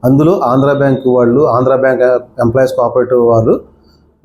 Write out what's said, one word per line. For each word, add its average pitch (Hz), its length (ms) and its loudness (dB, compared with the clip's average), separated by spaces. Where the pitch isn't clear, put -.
అందులో 151 340 2
ఆంధ్ర 135 340 0
బ్యాంక్ 135 340 -2
వాళ్ళు, 123 340 2
ఆంధ్ర 131 360 0
బ్యాంక్ 127 260 0
ఎంప్లాయీస్ 127 320 0
కోఆపరేటివ్ 123 480 -2
వాళ్ళు 117 400 0